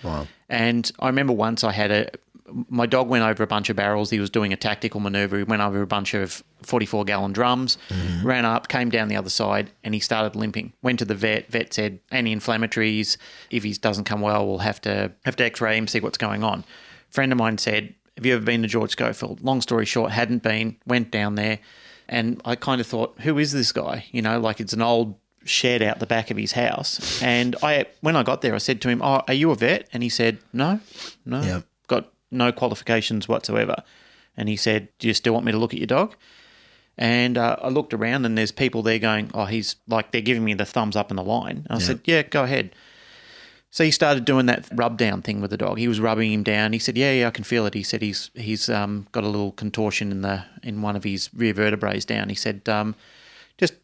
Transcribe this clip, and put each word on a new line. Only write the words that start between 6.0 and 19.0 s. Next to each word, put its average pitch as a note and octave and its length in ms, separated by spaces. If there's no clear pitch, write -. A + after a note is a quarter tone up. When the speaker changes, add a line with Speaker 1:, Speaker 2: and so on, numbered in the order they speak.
Speaker 2:
of F#2+ 280
forty-four G#2+ 420
gallon G2 260
drums, B2 460
Speaker 1:
Mm-hmm. F2+ 360
Speaker 2:
ran B2 180
up, A2+ 240
came B2 220
down A2 180
the G#2+ 80
other G2 140
side, G#2 400
and G#2+ 100
he G#2+ 60
started A2 360
limping. G#2+ 460
Went B2+ 160
to A#2 80
the G#2+ 80
vet. G#2+ 380
Vet - 240
said, G#2 240
"Anti-inflammatories. A2 1080
If A2+ 120
he G#2 100
doesn't G2+ 320
come G#2 160
well, G#2 260
we'll G2 120
have G#2 220
to, G2+ 300
have C3 100
to B2 100
x-ray A2 320
him, A2 100
see A2+ 120
what's - 180
going G#2 260
on." G2 200
Friend C3+ 200
of B2 60
mine A2+ 220
said, G#2+ 340
"Have A2 80
you B2+ 80
ever A2+ 100
been A#2 200
to A2 40
George A2 240
Schofield?" - 500